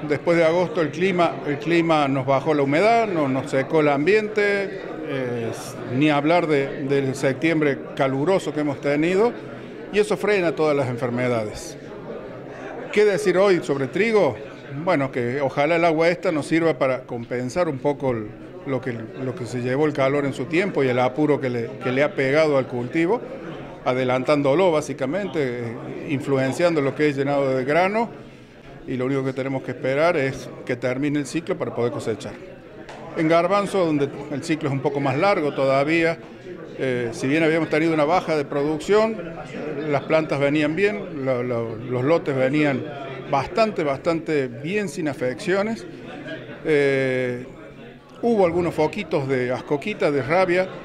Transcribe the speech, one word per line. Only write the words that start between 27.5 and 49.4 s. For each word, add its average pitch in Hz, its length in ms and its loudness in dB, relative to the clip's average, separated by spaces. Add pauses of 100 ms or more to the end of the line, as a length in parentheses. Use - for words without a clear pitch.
de 127 80 0
grano, 190 460 2 (760)
y 135 80 -4
lo 127 100 -2
único 135 200 0
que 135 80 -2
tenemos 135 300 -4
que - 80 -8
esperar 143 460 2
es 135 340 -2 (160)
que 131 80 -2
termine 135 420 -2
el 143 80 -2
ciclo 165 320 -4
para 120 160 -4
poder 120 180 0
cosechar. 110 420 -6 (840)
En 165 100 2
garbanzo, 180 600 2
donde 143 200 2 (240)
el 135 120 -6
ciclo 151 260 -2
es 131 40 0
un 135 80 -2
poco 143 180 -2
más 135 180 0
largo 175 380 2
todavía, 151 640 2 (640)
eh, 123 300 0
si 127 160 -4
bien 156 160 4
habíamos 160 260 2
tenido 160 240 2
una 151 120 4
baja 170 320 2
de 143 80 0
producción, 156 720 0 (720)
las 139 140 0
plantas 156 360 2
venían 151 380 2
bien, 190 480 -2
lo-, 123 180 0
lo-, 117 320 -2
los 123 300 -4
lotes 156 300 2
venían 135 460 2 (480)
bastante, 196 540 0
bastante 147 640 0
bien, 160 400 -4
sin 151 220 -4
afecciones. 180 760 -2 (800)
Eh, 131 840 2 (760)
hubo 226 240 4
algunos 170 280 2
foquitos 156 540 0
de 127 240 0